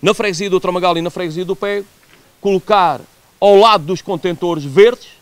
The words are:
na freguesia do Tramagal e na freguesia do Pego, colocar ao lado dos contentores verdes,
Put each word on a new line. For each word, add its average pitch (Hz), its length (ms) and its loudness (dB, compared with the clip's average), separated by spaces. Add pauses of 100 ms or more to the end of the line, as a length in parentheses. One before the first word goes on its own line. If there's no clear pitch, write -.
na 190 100 2
freguesia 202 380 -4
do 180 100 0
Tramagal 180 380 -2
e - 20 -6
na 170 80 -6
freguesia 175 380 -8
do 185 100 -6
Pego, 202 300 -8 (560)
colocar 190 580 0 (400)
ao 202 160 6
lado 208 280 4
dos 175 180 -6
contentores 175 600 -6
verdes, 196 460 2 (140)